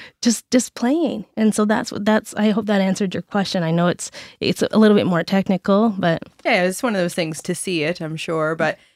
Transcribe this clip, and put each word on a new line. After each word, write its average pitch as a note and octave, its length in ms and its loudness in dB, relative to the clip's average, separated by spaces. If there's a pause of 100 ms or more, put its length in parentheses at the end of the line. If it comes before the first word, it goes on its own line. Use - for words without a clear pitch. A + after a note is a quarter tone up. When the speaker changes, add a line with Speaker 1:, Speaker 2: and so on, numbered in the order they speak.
(200)
Speaker 1:
just, - 300 -2
just - 240 0
playing. A#3+ 500 0 (120)
And G#3+ 180 2
so G#3+ 100 2
that's G#3+ 280 -2
what, G#3 120 -6
that's, G#3+ 300 0
I G#3+ 160 2
hope G#3 160 0
that G3+ 140 2
answered F#3+ 340 0
your F3 80 -4
question. F#3+ 400 -2
I D#3+ 80 0
know E3+ 160 2
it's, - 240 -2 (300)
it's - 220 0
a - 160 0
little G#3+ 180 8
bit - 100 2
more E3+ 160 0
technical, G3 680 2
but F3+ 340 -2 (200)
Speaker 2:
Yeah, G#3 200 2
it's F#3 180 -2
one A3+ 140 0
of F#3+ 40 0
those F3 140 -2
things D#3+ 280 -4
to F3+ 120 -4
see E3 300 -4
it, E3 160 -4
I'm D#3+ 160 -6
sure. D#3+ 400 -2
But D#3+ 200 0 (200)